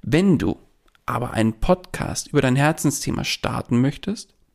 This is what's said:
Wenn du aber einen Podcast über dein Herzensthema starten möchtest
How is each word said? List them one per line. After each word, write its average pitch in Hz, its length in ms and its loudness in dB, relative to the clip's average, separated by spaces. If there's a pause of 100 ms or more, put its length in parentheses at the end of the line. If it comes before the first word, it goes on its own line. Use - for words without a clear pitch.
Wenn 165 360 4
du - 180 0 (480)
aber 120 280 -4
einen 110 220 2
Podcast - 760 -2
über 147 120 2
dein 131 160 2
Herzensthema 143 680 0
starten - 560 -2
möchtest - 540 -4 (200)